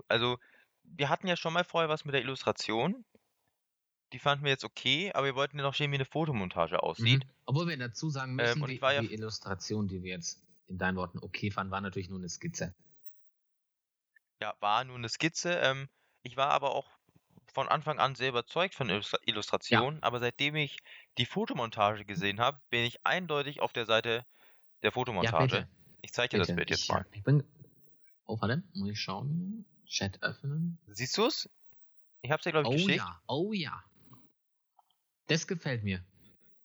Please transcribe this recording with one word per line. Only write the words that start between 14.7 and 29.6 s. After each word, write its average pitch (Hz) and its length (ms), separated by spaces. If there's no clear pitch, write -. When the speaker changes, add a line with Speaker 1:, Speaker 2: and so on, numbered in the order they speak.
Speaker 1:
nur 127 120
eine 117 120
Skizze. 165 520
Ähm, 135 280
ich 123 140
war 139 140
aber 139 240
auch 135 160
von 135 140
Anfang 147 300
an 127 160
sehr 127 160
überzeugt 156 440
von 123 160
Illustra-, 104 340
Illustration, 113 760
Speaker 2:
Ja. - 40
Speaker 1:
aber 117 180
seitdem 143 360
ich 147 220
die 123 80
Fotomontage 113 800
gesehen 98 360
hab, 135 300
bin 117 140
ich - 220
eindeutig 147 540
auf - 120
der 117 140
Seite 113 400
der 104 100
Speaker 2:
Ja, 85 120
Speaker 1:
Fotomontage. - 0
Speaker 2:
bitte. 90 360
Speaker 1:
Ich - 100
zeig 123 180
dir - 80
das 87 100
Speaker 2:
Bitte. 90 40
Speaker 1:
Bild 85 180
jetzt - 180
Speaker 2:
Ich, - 20
Speaker 1:
mal. - 220
Speaker 2:
ich 101 100
bin, 139 220
oh, 110 140
warte, 127 220
muss 98 160
ich 104 100
schauen 104 300
hier? 190 340